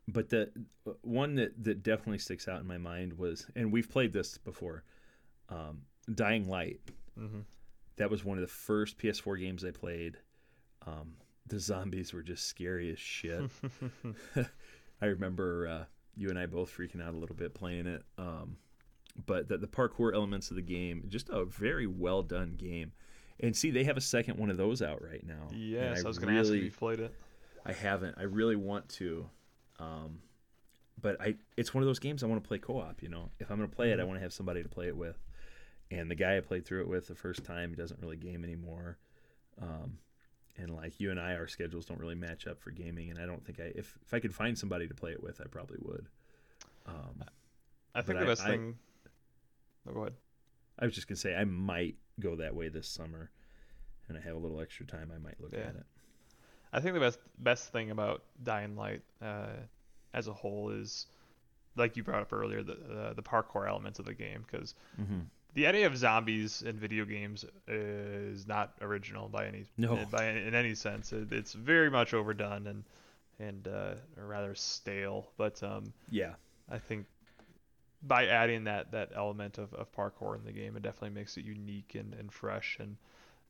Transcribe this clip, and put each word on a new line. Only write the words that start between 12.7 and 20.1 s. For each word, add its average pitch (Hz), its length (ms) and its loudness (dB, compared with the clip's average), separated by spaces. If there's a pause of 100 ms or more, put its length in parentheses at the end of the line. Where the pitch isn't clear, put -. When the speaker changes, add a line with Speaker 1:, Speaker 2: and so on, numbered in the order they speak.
Speaker 1:
as 80 80 -4
shit. - 500 -4 (840)
Speaker 2:
<laughs> - 0 -
Speaker 1:
<laughs> - 680 -4
I 104 40 4
remember, 90 600 2
uh, 82 180 -2 (300)
you 98 140 0
and 92 80 2
I 90 100 2
both 87 280 -2
freaking 87 260 -6
out 82 120 -4
a 82 40 -4
little 82 180 -4
bit 85 180 -4
playing 87 340 -2
it. 87 160 -4 (140)
Um, 85 400 -6 (680)
but 92 220 2
the, 95 100 2
the 101 100 -2
parkour 117 460 4